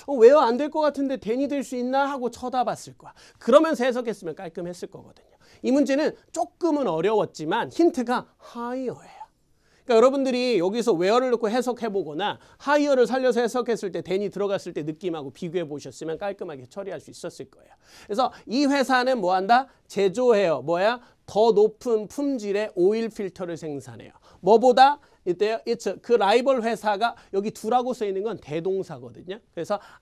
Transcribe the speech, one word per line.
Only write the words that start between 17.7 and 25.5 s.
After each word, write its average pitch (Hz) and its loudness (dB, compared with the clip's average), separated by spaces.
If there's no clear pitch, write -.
그래서 233 -2
이 277 0
회사는 262 2
뭐 180 0
한다? 233 2
제조해요. 202 2
뭐야? 190 0
더 220 4
높은 214 2
품질의 214 -4
오일 214 2
필터를 180 -8
생산해요. 139 -12
뭐보다? 247 6
이때요. 202 0